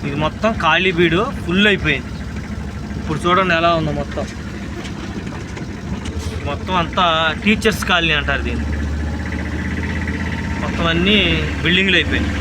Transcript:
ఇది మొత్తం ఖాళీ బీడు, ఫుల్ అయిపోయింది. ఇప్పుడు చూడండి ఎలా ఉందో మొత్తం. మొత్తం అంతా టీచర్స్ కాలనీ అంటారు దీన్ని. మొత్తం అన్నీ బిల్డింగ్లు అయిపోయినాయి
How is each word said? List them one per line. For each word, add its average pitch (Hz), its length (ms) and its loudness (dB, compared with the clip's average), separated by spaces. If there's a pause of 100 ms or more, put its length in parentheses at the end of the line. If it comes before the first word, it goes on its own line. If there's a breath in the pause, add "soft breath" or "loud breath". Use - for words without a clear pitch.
ఇది 143 180 -2
మొత్తం 202 240 0 (140)
ఖాళీ 170 360 4
బీడు, 170 220 6 (220)
ఫుల్ 190 280 4
అయిపోయింది. 143 400 0 (880)
ఇప్పుడు 151 260 -4
చూడండి 180 340 4
ఎలా 170 200 4
ఉందో 151 220 0
మొత్తం. - 240 -4 (2250)
మొత్తం 143 320 -4
అంతా 170 240 2 (380)
టీచర్స్ 208 460 2
కాలనీ 170 300 4
అంటారు 139 280 0
దీన్ని. 120 200 -2 (2000)
మొత్తం - 280 -2
అన్నీ 185 260 4 (460)
బిల్డింగ్లు 180 380 4
అయిపోయినాయి 123 400 0